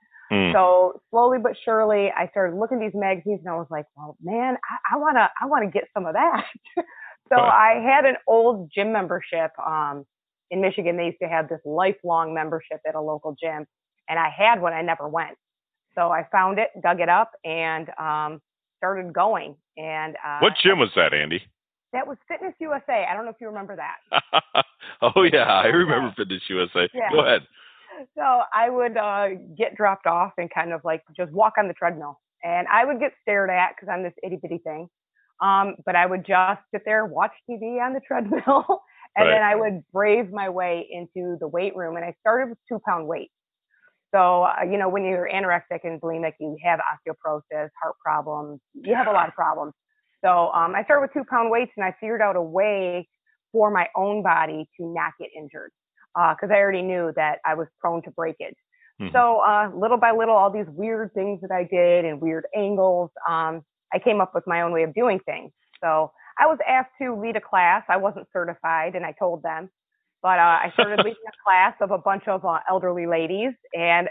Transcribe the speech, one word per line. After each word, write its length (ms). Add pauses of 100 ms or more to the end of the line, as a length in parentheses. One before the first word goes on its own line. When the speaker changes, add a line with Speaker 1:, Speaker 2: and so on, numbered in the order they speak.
(320)
Speaker 1:
Mm. 220
Speaker 2:
So 560
slowly 280
but 180 (100)
surely, 460
I 160
started 280
looking 260
at 100
these 80
magazines, 420
and 80
I 80
was 120
like, 160 (100)
"Well, 260
man, 420
I, 320
I 20
wanna, 320 (100)
I 60
wanna 240
get 240
some 120
of 80
that." 320 (320)
<laughs> 80 (440)
So 80
Speaker 1:
Right. 400
Speaker 2:
I 40
had 240
an 120 (100)
old 460
gym 180
membership, 600 (120)
um, 420 (440)
in 120
Michigan. 360
They 80
used 160
to 60
have 220
this 160
lifelong 680
membership 540
at 80
a 60
local 380
gym, 260 (440)
and 100
I 100
had 320
one. 120
I 80
never 260
went. 300 (580)
So 160
I 200
found 280
it, 100 (120)
dug 180
it 100
up, 220 (120)
and, 540
um, 440 (360)
started 360
going. 420 (220)
And, 400
uh, 220
Speaker 1:
What 180
gym 220
was 160
that, 180
Andy? 280 (520)
Speaker 2:
That 120
was 120 (100)
Fitness 320
U 140
S 160
A. 200
I 40
don't 120
know 60
if 80
you 80
remember 280
that. 880
Speaker 1:
<laughs> 0 (360)
Oh, 220
yeah, 220
I 220
remember 400
Speaker 2:
Yeah. 60
Speaker 1:
Fitness 360
U 140
S 120
A. 180
Speaker 2:
Yeah. 180
Speaker 1:
Go 100
ahead. 260 (680)
Speaker 2:
So 260 (120)
I 160
would, 280
uh, 320 (260)
get 200
dropped 320
off 300
and 140
kind 220
of, 100
like, 200 (120)
just 160
walk 260
on 100
the 60
treadmill. 460 (240)
And 240
I 180
would 140
get 220
stared 280
at 280
'cause 100
I'm 160
this 100 (100)
itty-bitty 360
thing. 300 (520)
Um, 440
but 100
I 100
would 200
just 360 (100)
sit 140
there, 200
watch 260 (160)
T 100
V 220
on 140
the 80
treadmill, 400
<laughs> 760
and 120
Speaker 1:
Right. 60
Speaker 2:
then 100
I 120
would 360
brave 400
my 180
way 400
into 500
the 80
weight 280
room. 220
And 80
I 140
started 300
with 180
two-pound 400
weights. 260 (800)
So, 300
uh, 200
you 140
know, 120
when 140
you're 240
anorexic 560
and 160
bulimic, 400
you 240
have 160
osteoporosis, 880 (120)
heart 220
problems, 580 (120)
you 220
have 120
a 40
lot 160
of 60
problems. 400 (500)
So, 300
um, 220
I 80
started 180
with 120
two-pound 360
weights, 260
and 100
I 140
figured 220
out 140
a 60
way 640 (440)
for 180
my 260
own 280
body 540
to 80
not 340
get 160
injured, 360 (440)
uh, 200
'cause 160
I 80
already 240
knew 300
that 300
I 120
was 120 (120)
prone 240
to 80
breakage. 460 (440)
Speaker 1:
Mm-hmm. 120
Speaker 2:
So, 260
uh, 340
little 240
by 140
little, 240
all 160
these 180
weird 440
things 280
that 100
I 120
did 420
and 160
weird 340
angles, 560 (160)
um, 380 (300)
I 40
came 220
up 120
with 140
my 140
own 100
way 100
of 140
doing 240
things. 320 (280)
So 320 (280)
I 80
was 100 (100)
asked 300
to 160
lead 220
a 60
class. 460
I 100
wasn't 340
certified, 640
and 100
I 60
told 320
them. 260 (540)
But, 160
uh, 240
I 100
started 240
Speaker 1:
<laughs> 80
Speaker 2:
leading 220
a 160
class 360
of 120
a 80
bunch 280
of, 160
uh, 240
elderly 380
ladies 480 (220)
and 360